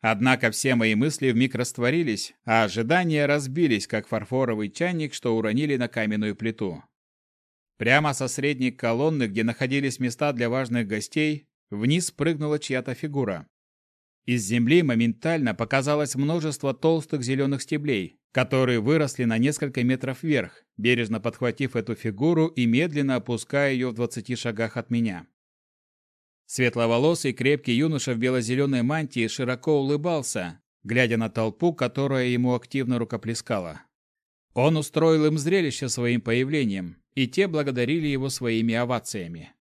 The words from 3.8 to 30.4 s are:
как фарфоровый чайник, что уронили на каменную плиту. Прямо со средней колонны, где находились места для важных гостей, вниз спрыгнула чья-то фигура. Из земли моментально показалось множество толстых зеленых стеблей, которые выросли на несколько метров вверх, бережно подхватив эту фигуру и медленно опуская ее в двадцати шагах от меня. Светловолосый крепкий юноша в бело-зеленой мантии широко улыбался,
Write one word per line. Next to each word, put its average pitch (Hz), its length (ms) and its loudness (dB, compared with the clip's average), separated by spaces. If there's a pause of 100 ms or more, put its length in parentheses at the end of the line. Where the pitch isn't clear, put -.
как 110 220 -4
фарфоровый 110 640 -2
чайник, 165 440 -4
что 113 240 0
уронили 127 400 0
на 123 100 -2
каменную 107 480 -2
плиту. 107 480 -4 (920)
Прямо 139 360 2
со 131 140 -2
средней 131 440 -2
колонны, 127 560 0
где 104 160 -2
находились 131 560 -2
места 127 340 -2
для 120 160 0
важных 120 380 -2
гостей, 147 600 -2 (220)
вниз 131 380 0
спрыгнула 151 500 -2
чья-то 131 380 -4
фигура. 123 520 -4 (800)
Из 120 180 0
земли 120 380 4
моментально 123 720 0
показалось 135 600 0
множество 147 580 -2
толстых 156 500 0
зеленых 135 380 0
стеблей, 139 560 -2 (140)
которые 127 480 2
выросли 135 460 0
на 113 120 2
несколько 135 460 0
метров 127 400 -2
вверх, 143 400 -2 (140)
бережно 117 420 2
подхватив 120 560 -4
эту 110 200 -4
фигуру 156 520 0
и 135 180 0
медленно 139 500 2
опуская 131 580 -2
ее 127 180 -2
в - 20 -10
двадцати 120 420 -4
шагах 113 420 -4
от 113 120 -8
меня. 113 380 -2 (1300)
Светловолосый 123 760 2
крепкий 131 400 0
юноша 139 420 0
в 117 40 -2
бело-зеленой 127 640 0
мантии 131 460 -2
широко 127 520 -2
улыбался, 139 800 -4 (240)